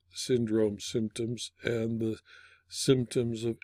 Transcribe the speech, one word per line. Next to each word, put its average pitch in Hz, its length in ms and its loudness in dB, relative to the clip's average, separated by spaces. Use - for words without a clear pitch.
syndrome 110 680 2
symptoms 113 720 -4
and 113 380 0
the 113 200 -2
symptoms 117 720 0
of 117 200 -2